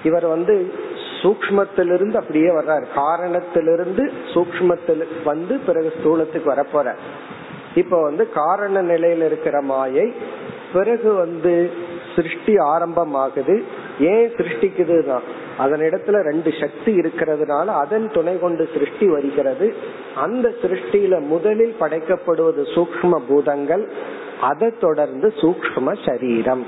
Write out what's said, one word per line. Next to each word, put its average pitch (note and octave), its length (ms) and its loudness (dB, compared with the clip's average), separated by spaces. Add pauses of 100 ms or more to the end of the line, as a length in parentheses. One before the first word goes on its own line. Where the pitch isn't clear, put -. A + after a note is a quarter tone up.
இவர் E3+ 240 2
வந்து E3+ 280 2 (600)
சூக்ஷ்மத்திலிருந்து G3 1000 2
அப்படியே D#3+ 320 2
வர்றார், D3+ 440 2
காரணத்திலிருந்து E3+ 1080 0 (240)
சூக்ஷ்மத்தில் E3+ 760 0 (180)
வந்து D#3+ 360 -2
பிறகு E3 320 0
ஸ்தூலத்துக்கு D#3+ 580 0
வரப்போறார். C#3+ 500 0 (760)
இப்ப F3+ 260 2
வந்து D#3 300 0
காரண G3 520 0
நிலையில் E3+ 420 2
இருக்கிற D#3 360 0
மாயை, C3+ 460 0 (600)
பிறகு A3 440 2
வந்து E3+ 400 0 (560)
சிருஷ்டி E3+ 440 0 (120)
ஆரம்பமாகுது. D#3 920 0 (480)
ஏன் A3+ 260 4
சிருஷ்டிக்குதுன்னா, E3+ 880 0 (420)
அதனிடத்துல D#3+ 600 2
ரெண்டு D#3+ 320 0
சக்தி - 400 -2
இருக்கிறதுனால D#3 840 0
அதன் G#3 360 0
துணை F3 240 0
கொண்டு E3+ 320 0
சிருஷ்டி C#3+ 400 0
வருகிறது. C#3+ 600 2 (500)
அந்த A#3 380 0
சிருஷ்டியில F#3+ 680 2
முதலில் G#3+ 520 2
படைக்கப்படுவது D#3+ 920 0
சூக்ஷ்ம E3+ 580 2
பூதங்கள், C#3+ 580 2 (580)
அதை D#3 360 2
தொடர்ந்து D3+ 580 2
சூக்ஷ்ம D#3+ 680 0
சரீரம். B2 680 0